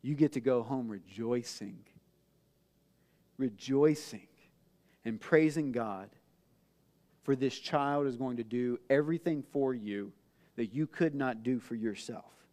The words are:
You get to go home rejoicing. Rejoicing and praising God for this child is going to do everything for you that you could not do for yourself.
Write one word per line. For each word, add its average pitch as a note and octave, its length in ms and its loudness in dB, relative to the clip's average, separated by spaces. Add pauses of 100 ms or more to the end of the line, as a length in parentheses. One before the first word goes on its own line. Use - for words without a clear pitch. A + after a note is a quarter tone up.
You C#3+ 140 -2
get C#3+ 180 4
to C3 80 -2
go B2 220 2
home B2 260 -4
rejoicing. G#2+ 880 -6 (1600)
Rejoicing C3+ 880 0 (800)
and A2+ 140 -4
praising D#3 520 4
God G#2+ 380 -4 (1120)
for C#3 120 2
this B2+ 220 -2
child C#3+ 500 0
is A#2+ 100 -2
going B2+ 200 -2
to A#2 60 -4
do B2 360 -2 (100)
everything D3+ 600 2
for C3+ 220 2
you G2+ 380 -4 (460)
that A2+ 160 -4
you D3+ 120 0
could D#3 300 0
not B2+ 280 -2
do B2 160 0
for A#2 160 -8
yourself. A2 560 -6 (220)